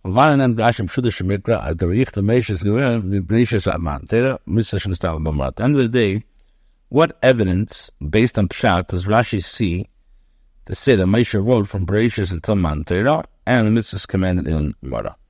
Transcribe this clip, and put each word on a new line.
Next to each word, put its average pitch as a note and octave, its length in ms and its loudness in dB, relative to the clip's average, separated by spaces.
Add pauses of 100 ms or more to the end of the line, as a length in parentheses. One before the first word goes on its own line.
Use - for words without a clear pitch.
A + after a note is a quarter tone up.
Why C3 340 4
then B2+ 200 2
Rashi A2+ 340 0
Pshuta B2 180 -2
Shemikra, G2+ 560 -2
at D#2+ 140 -4
the F2+ 100 0
Reich, A2+ 240 0
the G2+ 100 -4
Meishes, G#2+ 380 0
the G#2 600 0
Bereishis, A2 500 0
Atman, D#2+ 360 -6
Torah, A#2+ 380 0
Mitzvah, G#2 340 -2
Shem, G2 120 -4
Stav, E2 320 -4
Bamar. D2 240 -2
At - 80 -6
the G#2 80 -6
end C#3+ 140 2
of C3+ 60 2
the A#2 40 0
day, A2 380 0 (640)
what D#3 320 2
evidence, A2 680 2 (200)
based A#2 280 2
on G2 120 2
Pshat, F#2 380 0
does F2+ 180 -4
Rashi A2 360 0
see F2+ 460 -4 (760)
to F#2+ 100 -8
say C3 200 4
that F#2 120 4
Moshe G#2+ 380 2
wrote A2+ 220 2
from F#2 180 -4
Bereishis G2+ 460 0
until F#2 240 -2
Matan D2+ 280 0
Torah, B2 420 0 (200)
and A#2 220 2
the A2+ 140 2
Mitzvahs - 260 -8
commanded F#2 400 -2
in D2+ 340 -2
Gemara? A1+ 360 -8 (120)